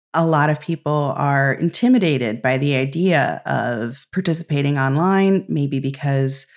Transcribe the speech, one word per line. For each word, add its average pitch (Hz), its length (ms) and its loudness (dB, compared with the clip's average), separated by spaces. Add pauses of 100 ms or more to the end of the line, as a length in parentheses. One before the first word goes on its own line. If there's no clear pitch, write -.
(120)
a 165 140 2
lot 151 240 2
of 147 80 -2
people 151 580 -4
are 139 360 2
intimidated 160 880 0
by 131 160 0
the 143 160 0
idea 139 720 0
of 120 680 -4
participating 151 640 -2
online, 185 720 2
maybe 139 300 -2
because 135 680 -2 (100)